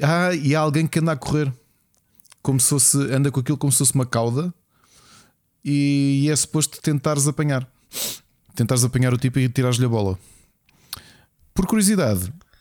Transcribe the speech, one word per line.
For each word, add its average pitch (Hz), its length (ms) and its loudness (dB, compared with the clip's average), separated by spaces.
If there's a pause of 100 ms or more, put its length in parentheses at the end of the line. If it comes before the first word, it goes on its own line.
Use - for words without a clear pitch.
ah, 175 320 2
e 139 200 0
há 156 60 2
alguém 156 260 0
que - 120 -2
anda 160 140 0
a 151 40 -4
correr, 143 340 -2 (920)
como 135 180 0
se - 80 2
fosse, 139 300 2 (120)
anda 135 220 2
com 131 80 -2
aquilo 139 180 -2
como 143 140 0
se - 60 2
fosse 135 160 2
uma 135 120 2
cauda, 123 460 -2 (1120)
e, 143 600 2
e 147 60 2
é 151 60 0
suposto - 460 -4
tentares 147 440 0
apanhar. 143 400 -2 (880)
Tentares 120 300 0
apanhar 123 300 2
o 120 40 0
tipo 127 200 -2
e 127 100 2
tirares-lhe 123 380 0
a - 20 2
bola. 101 300 0 (1400)
Por 185 120 0
curiosidade, 175 640 2 (300)